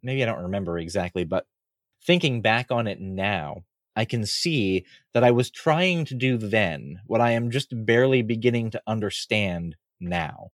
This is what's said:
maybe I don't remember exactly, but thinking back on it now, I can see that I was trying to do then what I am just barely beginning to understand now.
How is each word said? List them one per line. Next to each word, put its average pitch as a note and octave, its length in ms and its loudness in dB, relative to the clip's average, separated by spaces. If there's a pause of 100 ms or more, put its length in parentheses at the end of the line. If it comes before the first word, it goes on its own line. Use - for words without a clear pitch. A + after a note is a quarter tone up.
maybe C3 200 -2
I A#2 40 2
don't A2 180 -4
remember F2+ 340 -4
exactly, F2 460 -4
but F2 200 -2 (600)
thinking D#3+ 380 2
back A2+ 280 2
on A#2+ 160 0
it G2+ 140 -6
now, F#2+ 640 -4 (320)
I A2 80 0
can A2+ 200 -4
see G#2 640 0 (260)
that A#2+ 120 4
I B2 80 8
was A#2+ 180 2
trying E3+ 560 0
to C3+ 80 -8
do B2+ 240 0
then F2+ 680 -2
what A2 160 0
I A#2 120 4
am A#2 180 0
just C3+ 180 -4 (160)
barely B2 380 4
beginning A#2 480 0
to A2 160 -8
understand G2+ 880 -2 (260)
now. F2 580 -6